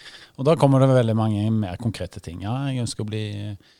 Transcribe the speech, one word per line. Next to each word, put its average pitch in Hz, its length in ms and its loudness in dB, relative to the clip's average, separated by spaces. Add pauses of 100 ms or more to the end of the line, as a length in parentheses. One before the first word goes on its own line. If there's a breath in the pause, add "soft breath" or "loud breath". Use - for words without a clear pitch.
(380 loud breath)
Og 135 80 -2
da 160 80 6
kommer 139 240 4
det 131 160 6
veldig 113 240 4
mange 107 320 0
mer 104 320 -2
konkrete - 400 -6
ting. 90 240 -10
"Ja, 123 140 -4 (100)
jeg 123 160 -4
ønsker - 160 -8
å 107 80 -6
bli 107 140 -6 (560 loud breath)